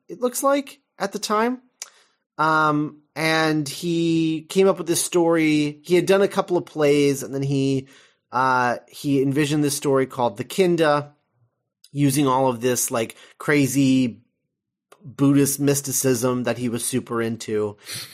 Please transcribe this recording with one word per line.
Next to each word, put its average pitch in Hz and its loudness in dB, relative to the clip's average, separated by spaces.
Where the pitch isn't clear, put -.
it 180 -14
looks 247 -4
like, 277 -2
at 190 -6
the 208 -8
time. 220 -2
Um, 151 0
and 160 0
he 165 -2
came 190 4
up 185 2
with 170 -8
this 170 -2
story. 156 2
He 175 -2
had 170 4
done 196 4
a 196 2
couple 185 -2
of 175 -8
plays, 143 2
and 117 -10
then 139 -4
he, 135 -2
uh, 127 0
he 139 0
envisioned 147 0
this 143 0
story 135 0
called 120 -4
The 127 -8
Kinda, 160 0
using 143 2
all 131 2
of 117 -2
this, 123 -2
like, 117 -4
crazy 131 0
Buddhist 139 2
mysticism 131 0
that 117 -4
he 123 -4
was 117 -6
super 117 -4
into. 110 -4